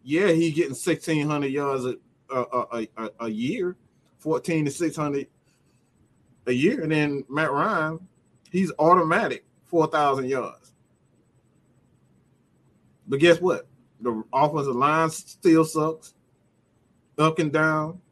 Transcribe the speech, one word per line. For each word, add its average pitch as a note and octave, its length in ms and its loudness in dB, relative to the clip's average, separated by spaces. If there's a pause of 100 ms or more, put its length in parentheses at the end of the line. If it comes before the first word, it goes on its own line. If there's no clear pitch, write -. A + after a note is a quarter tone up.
Yeah, D#3+ 260 0
he E3 220 2
getting C#3+ 240 -2
sixteen D#3 520 -2
hundred C#3+ 240 -2
yards C#3 340 -2
a, B2 100 -6 (340)
a, C3 120 -2
a, A#2 460 -4 (100)
a, A2 120 -8 (120)
a A2 80 -6
year, F3 460 -4 (420)
fourteen D#3 480 -2
to C#3 60 -2
six D#3 240 -4
hundred C#3+ 320 -4 (1160)
a B2+ 60 -2
year. D#3 320 0
And D#3 80 -2
then D3 380 0
Matt D3 220 -2
Ryan, D#3+ 480 -2 (520)
he's F3+ 280 0
automatic E3+ 680 4 (200)
four D#3+ 220 2
thousand C#3+ 380 0
yards. B2+ 480 -6 (2250)
But C3+ 120 -2
guess E3 220 6
what? F3 260 0 (340)
The A2+ 300 -4
offensive C#3 440 0
line D#3 340 2
still D#3+ 560 2
sucks. D#3+ 480 -6 (1040)
Up D#3+ 220 2
and D3+ 120 0
down. D#3 480 0 (120)